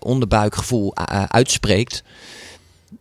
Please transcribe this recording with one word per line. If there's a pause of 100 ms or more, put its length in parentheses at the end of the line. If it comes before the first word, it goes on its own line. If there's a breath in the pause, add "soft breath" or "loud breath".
onderbuikgevoel,
eh,
uitspreekt. (1000 loud breath)